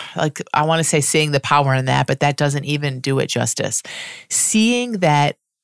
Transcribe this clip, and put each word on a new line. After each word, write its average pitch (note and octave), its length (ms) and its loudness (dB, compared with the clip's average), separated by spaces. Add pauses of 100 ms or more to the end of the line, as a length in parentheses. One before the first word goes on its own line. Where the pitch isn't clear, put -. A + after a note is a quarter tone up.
(160)
like, D#3 260 -2 (120)
I D3 100 4
wanna D#3+ 220 2
say D3+ 160 2
seeing D3+ 320 0
the C#3 80 2
power C#3+ 320 2
in C3 120 0
that, C3+ 220 2
but C#3 140 -2
that C#3+ 160 0
doesn't C#3+ 260 -2
even C#3 380 -4
do C3+ 180 0
it - 80 -2
justice. - 560 -4 (460)
Seeing A#3 680 0
that D3 360 2 (280)